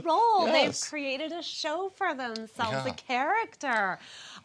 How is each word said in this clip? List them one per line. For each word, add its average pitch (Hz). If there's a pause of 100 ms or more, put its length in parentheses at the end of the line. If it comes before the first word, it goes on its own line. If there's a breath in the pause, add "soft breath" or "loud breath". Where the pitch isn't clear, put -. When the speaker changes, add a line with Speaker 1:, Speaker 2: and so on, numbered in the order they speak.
Speaker 1:
role. 359
Speaker 2:
Yes. -
Speaker 1:
They've -
created 285
a 339
show 339
for 359
themselves, 226
Speaker 2:
Yeah. -
Speaker 1:
a 262
character. 254 (460 loud breath)